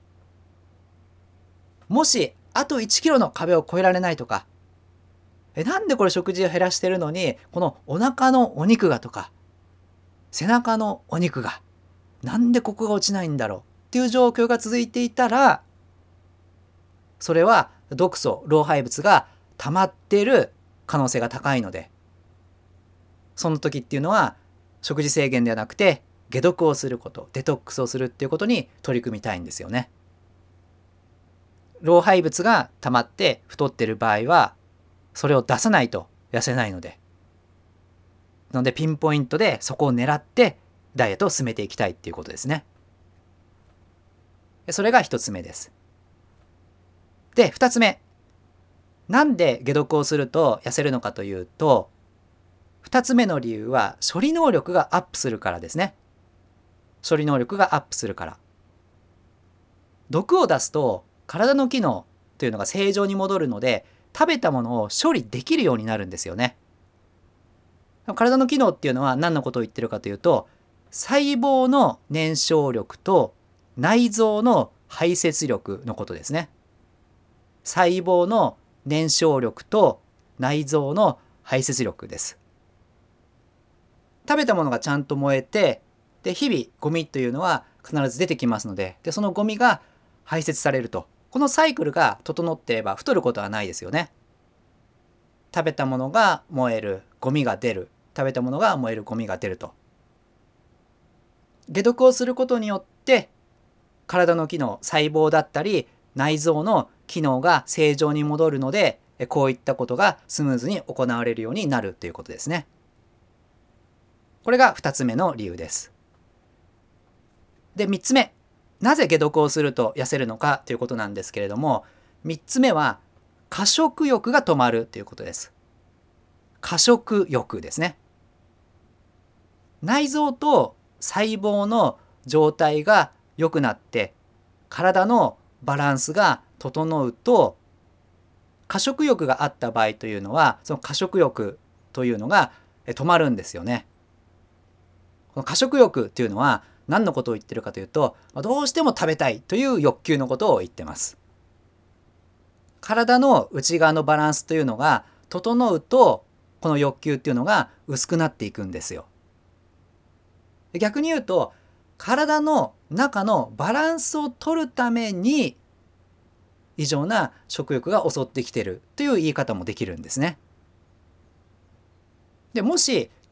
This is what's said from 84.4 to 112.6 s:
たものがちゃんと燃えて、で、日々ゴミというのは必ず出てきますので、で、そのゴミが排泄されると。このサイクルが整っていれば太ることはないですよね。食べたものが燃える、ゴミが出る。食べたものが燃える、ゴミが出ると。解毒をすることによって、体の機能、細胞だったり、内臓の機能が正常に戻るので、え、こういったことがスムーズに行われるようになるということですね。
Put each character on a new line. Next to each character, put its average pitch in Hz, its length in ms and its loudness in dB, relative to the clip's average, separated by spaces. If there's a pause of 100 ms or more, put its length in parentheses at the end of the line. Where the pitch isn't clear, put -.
た 226 80 2
も 165 100 0
の 139 60 -2
が 120 80 -2
ち - 100 -6
ゃ 143 80 0
ん 147 80 -4
と 143 120 -4
燃 139 220 0
え 131 40 -2
て、 165 400 0 (400)
で、 185 120 -4
日 285 160 -2
々 135 140 0 (160)
ゴ 151 100 -2
ミ 160 160 -2
と - 120 -8
い 127 80 0
う 120 60 -2
の 139 80 -4
は 175 240 -2 (180)
必 139 260 -2
ず 123 100 -8
出 180 80 0
て 165 100 -2
き 123 100 -4
ま 110 140 0
す 117 80 -10
の 98 60 -10
で、 92 280 -6
で、 160 100 -6
そ 208 80 -4
の 196 120 -2
ゴ 202 120 -2
ミ 214 120 -4
が 226 240 2 (440)
排 160 180 -4
泄 156 100 -4
さ 147 180 -2
れ 135 100 -2
る 117 80 -8
と。 - 180 -10 (240)
こ 262 100 -4
の 285 80 4
サ 320 180 2
イ 285 80 0
ク 294 100 -4
ル 147 60 -2
が 143 320 0
整 170 300 -4
っ - 60 -6
て - 160 -4
い - 20 0
れ 110 60 -2
ば 98 120 -4
太 - 180 -4
る 185 80 4
こ 120 120 0
と 104 80 -6
は 101 80 -6
な 107 120 -4
い 104 60 -4
で 87 80 -10
す - 80 -10
よ 90 80 -10
ね。 165 220 -4 (1400)
食 165 140 -2
べ 156 60 -2
た 143 120 -4
も 131 140 -4
の 131 120 -6
が 196 380 2
燃 127 280 -2
え 110 40 -2
る、 101 220 -6 (180)
ゴ 131 120 -2
ミ 147 120 0
が 107 120 -2
出 110 180 -4
る。 92 140 -10 (280)
食 135 100 -2
べ 131 60 -2
た 127 80 -4
も 127 120 -4
の 147 60 -6
が 196 180 2
燃 120 160 -4
え 113 40 -6
る、 107 60 -10
ゴ 110 140 -8
ミ 113 100 -6
が 95 100 -8
出 104 120 -8
る 90 80 -8
と。 - 160 -16 (1900)
解 175 160 -4
毒 240 200 2
を 254 100 8
す 247 120 -2
る 247 100 -4
こ 262 120 -2
と 247 120 0
に 214 100 -6
よ 196 80 -4
っ 190 80 -10 (200)
て、 240 240 2 (800)
体 175 280 2
の 160 120 0
機 170 120 -8
能、 117 220 -4
細 151 260 0
胞 156 240 2
だ 156 100 4
っ 151 100 -8
た 143 120 -4
り、 185 260 -2 (260)
内 156 240 0
臓 151 240 2
の 196 260 0 (200)
機 175 120 -8
能 131 200 0
が 156 260 4
正 151 300 2
常 151 160 0
に 151 100 -2
戻 151 260 0
る 143 120 -2
の 131 100 -2
で、 185 300 0 (180)
え、 123 80 -6
こ 143 180 0
う 135 60 2
い 127 40 -2
っ - 40 -10
た 135 160 -4
こ 127 120 -4
と 123 100 -4
が 190 220 2 (100)
ス - 160 -4
ム 135 100 0
ー 123 40 -2
ズ 120 100 -6
に 202 140 -6
行 - 200 -6
わ 120 220 -2
れ 117 100 -2
る 110 80 -8
よ 110 80 -6
う 143 40 -6
に 202 120 -4
な 131 140 0
る 98 120 -8
と - 140 -16
い 82 40 -10
う - 20 -18
こ - 100 -18
と - 100 -18
で - 60 -16
す - 100 -8
ね。 160 180 -6 (1800)